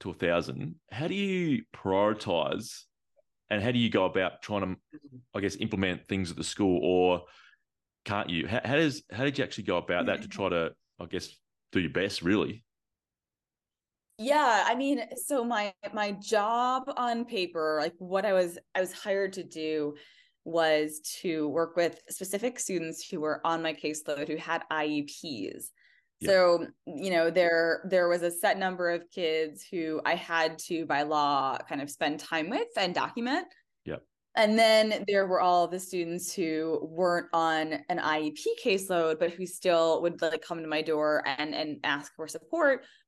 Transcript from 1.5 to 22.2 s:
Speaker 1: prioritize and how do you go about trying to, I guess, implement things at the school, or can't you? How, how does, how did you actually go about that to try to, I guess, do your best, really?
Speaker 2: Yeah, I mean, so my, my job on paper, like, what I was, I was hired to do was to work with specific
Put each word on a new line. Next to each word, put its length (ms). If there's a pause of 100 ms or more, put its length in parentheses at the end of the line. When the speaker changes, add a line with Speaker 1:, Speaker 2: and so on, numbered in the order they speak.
Speaker 1:
prioritize 1080 (680)
and 140
how 80
do 80
you 100
go 140
about 380
trying 200
to, 140 (580)
I 60
guess, 160
implement 540
things 220
at 40
the 80
school, 400
or 380 (840)
can't 260
you? 160
How, 200
how 100
does, 340
how 140
did 140
you 80
actually 180
go 140
about 300
that 160
to 40
try 220
to, 240 (260)
I 60
guess, 280 (380)
do 80
your 120
best, 300
really? 440 (1500)
Speaker 2:
Yeah, 500
I 80
mean, 260 (240)
so 200
my, 280 (200)
my 180
job 720 (140)
on 260
paper, 580
like, 180
what 260
I 80
was, 260 (160)
I 60
was 100
hired 420
to 100
do 520 (480)
was 560 (220)
to 260
work 300
with 320
specific 500